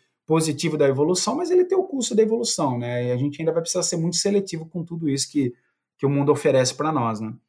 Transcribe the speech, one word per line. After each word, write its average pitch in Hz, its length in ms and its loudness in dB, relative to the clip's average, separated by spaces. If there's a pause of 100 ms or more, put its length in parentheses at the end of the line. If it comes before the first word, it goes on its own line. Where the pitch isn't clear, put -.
(260)
positivo 160 500 0
da 147 120 4
evolução, 165 480 2
mas 339 140 -2
ele 359 140 6
tem 370 120 0
o 370 80 4
custo 254 300 -4
da 220 80 6
evolução, 214 560 0
né, 120 280 -4
e 123 60 -2
a 123 40 -2
gente 143 240 -2
ainda 160 120 0
vai 170 100 0
precisar 170 200 -4
ser 175 140 -2
muito 170 200 -2
seletivo 190 500 -2
com 165 180 -8
tudo 165 240 -6
isso 139 220 -2
que, 127 240 -2 (420)
que - 80 -6
o 139 60 2
mundo 143 200 2
oferece 131 440 2
pra 156 180 -4
nós, 117 260 -2
né. 110 140 -8 (160)